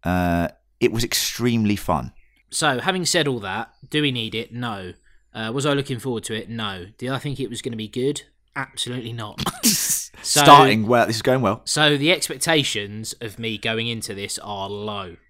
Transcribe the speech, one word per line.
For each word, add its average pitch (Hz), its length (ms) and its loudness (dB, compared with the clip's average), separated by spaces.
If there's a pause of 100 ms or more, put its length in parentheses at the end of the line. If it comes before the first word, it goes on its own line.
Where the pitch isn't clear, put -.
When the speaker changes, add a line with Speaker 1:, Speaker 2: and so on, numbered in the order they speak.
Speaker 1:
uh, 87 440 0 (320)
it 117 120 2
was 113 120 0
extremely 113 720 0
fun. 71 360 -2 (380)
Speaker 2:
So, 135 300 -2
having 180 260 -2
said 156 200 2
all 127 140 -2
that, 101 320 -8 (160)
do 151 140 0
we 143 100 2
need 113 220 -6
it? 110 180 -8
No. 110 400 -8 (420)
Uh, 113 200 -6
was 139 100 -2
I 147 80 2
looking 135 260 -2
forward 113 260 -6
to 110 100 -6
it? 107 160 -8
No. 101 360 -8 (120)
Did 123 100 -8
I 135 100 -4
think 135 220 -6
it 120 80 -4
was 113 140 -10
gonna 117 140 -8
be 110 120 -8
good? 135 340 -2 (320)
Absolutely 123 580 -8
not. 110 300 -10 (220)
Speaker 1:
<laughs> 214 160 2 (440)
Speaker 2:
So - 180 2
Speaker 1:
Starting 139 440 10
well. 117 220 6
This 113 80 -2
is 110 60 -6
going 131 180 4
well. 107 240 0
Speaker 2:
So 151 320 2
the 147 160 2
expectations 127 1080 -2
of 113 200 -12
me 110 180 -4
going 113 300 -2
into 113 260 -6
this 98 240 -8
are 98 320 -8
low. 101 460 -8 (140)